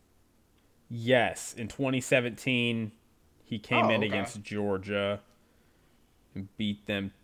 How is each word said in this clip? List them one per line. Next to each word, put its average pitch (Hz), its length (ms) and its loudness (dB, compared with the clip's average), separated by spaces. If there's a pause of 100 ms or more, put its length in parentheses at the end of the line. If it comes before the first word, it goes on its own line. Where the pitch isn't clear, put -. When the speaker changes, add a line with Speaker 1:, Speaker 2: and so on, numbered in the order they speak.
(880)
Speaker 1:
yes, 117 680 2
in 113 120 -6
twenty 131 320 -2
seventeen, 120 920 0 (520)
he 120 140 -6
came 113 280 2
Speaker 2:
Oh, 110 40 4
Speaker 1:
in 110 140 4
Speaker 2:
okay. 110 40 2
Speaker 1:
against 101 360 -4
Georgia 101 800 -2 (1120)
and 98 220 -10
beat 104 300 -4
them 98 240 -4 (120)